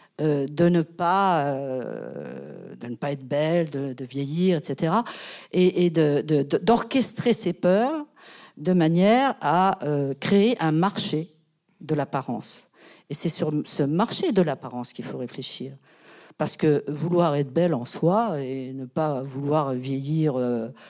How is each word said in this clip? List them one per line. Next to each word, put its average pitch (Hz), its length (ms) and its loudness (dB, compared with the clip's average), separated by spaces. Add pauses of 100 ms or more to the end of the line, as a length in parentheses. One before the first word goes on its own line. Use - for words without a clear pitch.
(200)
euh, 147 260 0
de 151 240 2
ne 170 140 4
pas, 180 600 2
euh, 87 1300 -8
de 120 120 -14
ne 123 80 -10
pas 143 160 -6
être 131 160 -10
belle, 156 440 0
de, 139 220 -6
de 131 120 -10
vieillir, 147 540 0
et 156 40 -6
cetera, 170 400 0 (480)
et, 180 340 4
et 175 40 4
de, 151 320 4
de, 151 220 2
de, 139 140 0
d'orchestrer 233 760 2
ces 175 200 -2
peurs 247 520 0 (520)
de 165 160 0
manière 190 680 4
à, 175 420 2
euh, 143 300 0
créer 202 480 2
un 160 100 2
marché 160 640 0 (460)
de 156 160 -4
l'apparence. - 720 -6 (420)
Et 151 60 -6
c'est 170 140 -4
sur 151 220 -2 (140)
ce - 160 -4
marché 190 500 0
de 190 120 4
l'apparence 123 500 -6
qu'il 123 120 -12
faut 135 120 -10
réfléchir. 131 580 -10 (640)
Parce - 200 -4
que 147 300 4
vouloir 160 480 0
être 139 180 -2
belle 165 220 2
en 120 100 -4
soi 180 560 0
et 131 320 -6
ne 135 120 -10
pas 147 360 -2
vouloir 139 520 -2
vieillir, 135 640 -2
euh, 120 320 -2 (200)